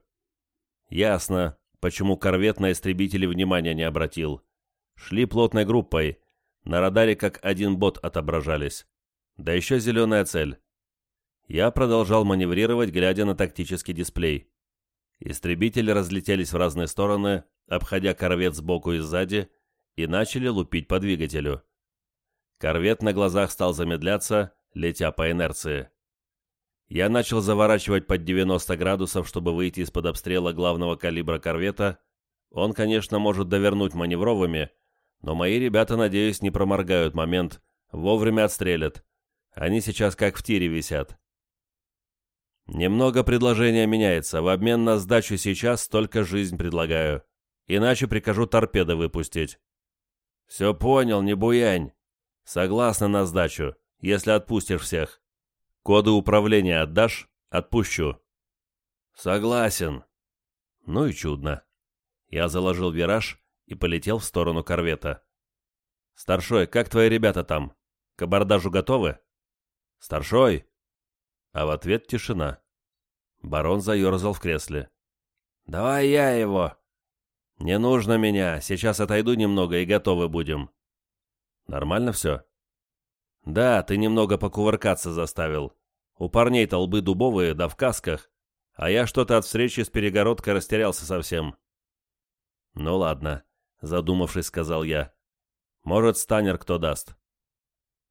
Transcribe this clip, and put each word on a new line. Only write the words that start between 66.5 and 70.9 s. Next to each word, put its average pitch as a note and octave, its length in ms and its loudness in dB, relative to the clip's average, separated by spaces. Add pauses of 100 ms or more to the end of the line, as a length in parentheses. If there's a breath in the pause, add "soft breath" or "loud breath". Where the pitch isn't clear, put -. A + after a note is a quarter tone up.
как A#2 220 0
твои A2+ 200 6
ребята A2 340 2
там? D2 300 -4 (420)
К - 80 -8
абордажу G2 460 2
готовы?» F#2+ 500 0 (800)
«Старшой!» F2 680 0 (800)